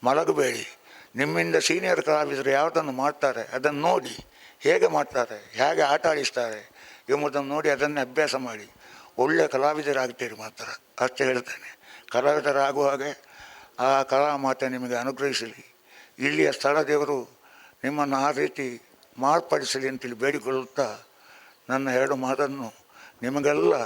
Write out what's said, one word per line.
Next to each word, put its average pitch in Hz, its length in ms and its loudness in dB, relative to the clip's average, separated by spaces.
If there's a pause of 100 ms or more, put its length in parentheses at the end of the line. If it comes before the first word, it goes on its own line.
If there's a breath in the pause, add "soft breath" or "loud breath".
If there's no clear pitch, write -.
ಮಲಗಬೇಡಿ. 143 600 0 (500 loud breath)
ನಿಮ್ಮಿಂದ 160 400 0 (100)
ಸೀನಿಯರ್ 170 360 2
ಕಲಾವಿದರು 143 480 0
ಯಾವುದನ್ನು 156 420 0
ಮಾಡ್ತಾರೆ 127 520 -2 (120)
ಅದನ್ನು 143 240 0
ನೋಡಿ, 175 340 0 (480 loud breath)
ಹೇಗೆ 180 260 4
ಮಾಡ್ತಾರೆ, 135 500 -2 (140)
ಹೇಗೆ 156 300 2 (100)
ಆಟ 151 140 0
ಆಡಿಸ್ತಾರೆ 123 540 -2 (500 loud breath)
ಎಂಬುದನ್ನು 143 440 0
ನೋಡಿ 151 160 0
ಅದನ್ನೇ 143 380 0
ಅಭ್ಯಾಸ 139 260 0 (140)
ಮಾಡಿ, 104 200 -12 (500 loud breath)
ಒಳ್ಳೆಯ 156 300 4
ಕಲಾವಿದರಾಗ್ತೀರಿ 135 920 -2
ಮಾತ್ರ, 110 240 -14 (340)
ಅಷ್ಟೇ 127 240 0
ಹೇಳ್ತೇನೆ. 127 460 -4 (420 loud breath)
ಕಲಾವಿದರಾಗುವ 139 760 2
ಹಾಗೆ 139 220 -2 (680 loud breath)
ಆ 127 80 4 (140)
ಕಲಾ 139 340 2
ಮಾತೆ 135 320 0
ನಿಮಗೆ 127 280 -4
ಅನುಗ್ರಹಿಸಲಿ, 123 680 -4 (560 loud breath)
ಇಲ್ಲಿಯ 147 340 2
ಸ್ಥಳ 139 300 2
ದೇವರು 143 360 0 (640 loud breath)
ನಿಮ್ಮನ್ನು 143 340 -2
ಆ 139 140 2
ರೀತಿ 147 360 -4 (520)
ಮಾರ್ಪಡಿಸಲಿ 139 680 0
ಅಂತೇಳಿ 127 340 -8
ಬೇಡಿಕೊಳ್ಳುತ್ತಾ 131 640 -2 (840 loud breath)
ನನ್ನ 135 200 -2 (100)
ಎರಡು 135 180 2
ಮಾತನ್ನು 135 520 -2 (540 loud breath)
ನಿಮಗೆಲ್ಲ 147 520 2 (120)